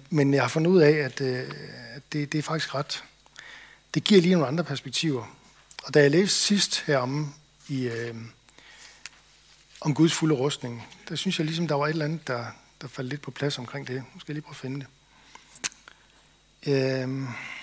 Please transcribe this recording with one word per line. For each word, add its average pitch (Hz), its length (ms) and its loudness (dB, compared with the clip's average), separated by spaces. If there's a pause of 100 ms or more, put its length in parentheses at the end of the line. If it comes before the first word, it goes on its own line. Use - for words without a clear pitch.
men 139 240 4
jeg 139 100 4
har 151 60 0
fundet 160 220 2
ud 185 100 8
af, 147 100 10
at, 143 300 0
øh, 127 180 -2 (560)
at - 60 -14 (120)
det, 147 180 -2
det 156 60 0
er 147 60 0
faktisk - 320 -4
ret. - 280 -6 (920)
Det 156 100 0
giver 202 180 8
lige 180 120 4
nogle 156 140 4
andre 160 160 -2
perspektiver. 135 720 -4 (480)
Og - 100 -12
da 151 80 8
jeg 143 100 6
læste 180 260 4
sidst - 480 2
herom 143 480 0 (340)
i... 131 200 -2
Øh, 117 280 -6 (1700)
om 151 120 0
Guds 156 200 4
fulde 156 220 2
rustning, 123 520 -4 (220)
der 170 60 -8
synes 175 240 -2
jeg 160 60 0
ligesom, 160 220 -2
der 151 80 0
var 143 100 2
et 151 40 0
eller 160 160 -2
andet, 156 220 -6
der, 120 180 -4 (360)
der 139 60 -12
faldt 127 220 -8
lidt 143 120 -8
på - 100 -10
plads 143 260 -4
omkring 131 300 -10
det. 123 80 -6 (180)
Nu 185 60 -20
skal 156 140 -12
jeg - 20 -6
lige 151 80 -10
prøve - 80 -20
at 147 60 -14
finde 135 220 -8
det. 135 80 -12 (2250)
Øhm, 131 240 -6 (360)